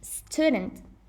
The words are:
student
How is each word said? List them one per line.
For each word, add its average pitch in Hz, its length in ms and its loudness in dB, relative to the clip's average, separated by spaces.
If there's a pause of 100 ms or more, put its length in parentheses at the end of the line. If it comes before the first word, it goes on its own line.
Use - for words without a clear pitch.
student - 800 0 (260)